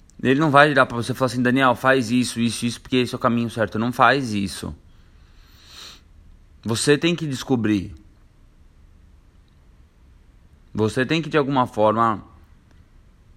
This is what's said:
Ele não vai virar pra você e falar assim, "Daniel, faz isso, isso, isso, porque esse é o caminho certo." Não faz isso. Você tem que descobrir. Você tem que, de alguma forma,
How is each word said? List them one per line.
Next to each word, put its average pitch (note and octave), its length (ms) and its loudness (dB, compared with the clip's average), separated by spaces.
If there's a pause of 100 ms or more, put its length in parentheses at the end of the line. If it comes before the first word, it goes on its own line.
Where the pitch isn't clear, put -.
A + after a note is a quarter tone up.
(240)
Ele C3+ 160 2
não D#3 120 2
vai C#3+ 180 6
virar C3+ 160 4
pra A#2 100 -8
você A#2 160 -4
e A#2 40 -6
falar C3 120 0
assim, A#2+ 140 -4
"Daniel, B2 340 2
faz C3 360 0
isso, B2 280 -2
isso, A#2 260 -2
isso, A#2+ 160 -6
porque - 160 -2
esse B2 160 -2
é B2+ 40 -6
o - 20 -8
caminho A#2 300 0
certo." G#2+ 280 -4
Não A#2 140 -2
faz B2 420 2
isso. F#2+ 400 -6 (1900)
Você D3 340 2
tem E3+ 180 0
que D#3+ 120 -6
descobrir. G#2+ 680 -2 (2750)
Você G#2+ 320 0
tem D#3+ 160 -2
que, D#3 80 -8
de D3 80 0
alguma C3+ 280 0
forma, A2 580 0 (1120)